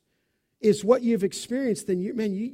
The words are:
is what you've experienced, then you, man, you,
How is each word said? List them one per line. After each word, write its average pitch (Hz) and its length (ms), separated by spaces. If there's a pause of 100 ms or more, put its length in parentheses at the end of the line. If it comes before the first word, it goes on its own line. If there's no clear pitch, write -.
(600)
is 208 240
what 240 160
you've 233 220
experienced, 240 640
then 180 120
you, 208 140
man, 214 180
you, 196 220